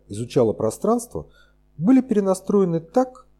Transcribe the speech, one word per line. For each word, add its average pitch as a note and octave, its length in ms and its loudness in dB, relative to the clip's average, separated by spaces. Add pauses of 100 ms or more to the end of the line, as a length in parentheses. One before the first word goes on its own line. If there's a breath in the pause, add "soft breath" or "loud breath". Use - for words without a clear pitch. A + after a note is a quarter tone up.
изучала A2+ 460 0
пространство, D3 760 -4 (500 soft breath)
были A#3 220 4
перенастроены G3 800 0
так B3+ 480 -4 (120)